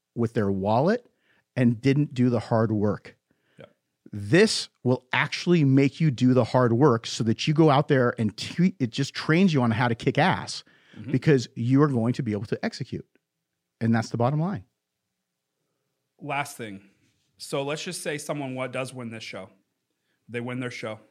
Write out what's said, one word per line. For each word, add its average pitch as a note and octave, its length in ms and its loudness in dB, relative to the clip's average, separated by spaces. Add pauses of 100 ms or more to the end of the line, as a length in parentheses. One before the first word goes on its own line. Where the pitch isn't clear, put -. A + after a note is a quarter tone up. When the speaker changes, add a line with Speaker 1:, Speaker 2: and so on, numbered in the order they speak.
(160)
Speaker 1:
with A#2 180 -2
their G#2 160 0
wallet A2+ 580 0 (460)
and A#2+ 260 2
didn't C#3 340 0
do B2 160 2
the A#2+ 100 0
hard A2+ 320 0
work. G#2 420 -4 (440)
Speaker 2:
Yeah. - 80 -20 (460)
Speaker 1:
This B2 560 2 (140)
will B2+ 300 0
actually D#3 520 2
make C#3 360 4
you D#3+ 100 4
do B2+ 240 2
the B2 100 6
hard B2+ 280 2
work A#2 340 4
so - 180 -8
that A2 220 0
you D#3 80 2
go D#3 160 6
out C#3+ 180 4
there B2+ 300 2
and G#2+ 180 -2
te-, - 440 -2
it A#2+ 100 -2
just - 240 -6
trains E3+ 400 2
you C3 80 2
on A#2+ 80 2
how A2+ 180 0
to A#2 60 0
kick B2 240 0
ass C#3+ 460 0 (340)
Speaker 2:
Mm-hmm. G#2 140 -8
Speaker 1:
because C3+ 420 2
you B2+ 280 2
are D#3 60 6
going A#2+ 260 0
to D3 100 -6
be A2 80 -4
able G#2 140 -6
to - 180 -6
execute. - 420 -8 (720)
And A2+ 140 2
that's A2+ 160 -2
the - 60 -6
bottom B2+ 240 0
line. D#3+ 240 -6 (1600)
Speaker 2:
Last C#3+ 360 -6
thing. G#2 240 -12 (560)
So - 260 -6
let's D3 220 -6
just F3+ 180 -10
say D3+ 160 -6
someone C#3+ 380 -8
wa-, B2+ 100 -6
does B2+ 260 -8
win B2 180 -12
this A2 120 -14
show. G2 260 -14 (800)
They A#2+ 120 -6
win B2 180 -8
their B2+ 140 -6
show. A2 260 -10 (120)